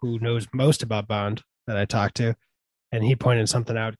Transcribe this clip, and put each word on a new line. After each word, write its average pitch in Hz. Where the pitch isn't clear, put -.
who 117
knows 117
most 139
about 107
Bond 104
that 107
I 101
talked 104
to. 113
And 110
he 127
pointed 117
something 117
out 110